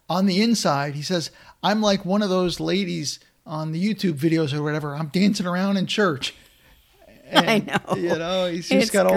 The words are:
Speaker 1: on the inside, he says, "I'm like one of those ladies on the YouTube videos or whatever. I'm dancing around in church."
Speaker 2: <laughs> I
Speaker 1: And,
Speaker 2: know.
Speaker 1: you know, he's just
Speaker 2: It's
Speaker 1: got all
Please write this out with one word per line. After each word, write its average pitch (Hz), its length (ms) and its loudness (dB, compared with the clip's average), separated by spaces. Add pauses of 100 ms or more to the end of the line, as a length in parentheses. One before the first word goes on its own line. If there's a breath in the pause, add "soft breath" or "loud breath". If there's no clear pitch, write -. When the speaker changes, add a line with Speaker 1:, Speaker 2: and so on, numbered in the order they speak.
Speaker 1:
on 185 160 0
the 190 160 2
inside, 147 540 0
he 147 60 -8
says, 165 280 -4 (340 loud breath)
"I'm 208 180 2
like 196 240 2
one 196 160 0
of 202 80 0
those 180 320 0
ladies 170 580 -4 (260 soft breath)
on 156 280 -6
the 170 100 -2 (100)
YouTube 175 200 0
videos 156 400 0
or 147 100 -4
whatever. 151 320 -4
I'm 156 120 -6
dancing 190 380 2
around 185 320 0
in 175 100 0
church." 170 520 0
Speaker 2:
<laughs> - 920 -20
I - 120 6
Speaker 1:
And, 208 220 2
Speaker 2:
know. - 280 -2
Speaker 1:
you 175 220 -2
know, 180 300 -2
he's 170 200 -6
just 262 160 4
Speaker 2:
It's 220 80 0
Speaker 1:
got 190 160 4
all 185 100 4